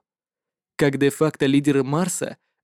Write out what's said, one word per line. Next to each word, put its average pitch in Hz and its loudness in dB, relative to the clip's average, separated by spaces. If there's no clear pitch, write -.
Как 139 2
де-факто 143 0
лидеры 139 2
Марса, 160 -4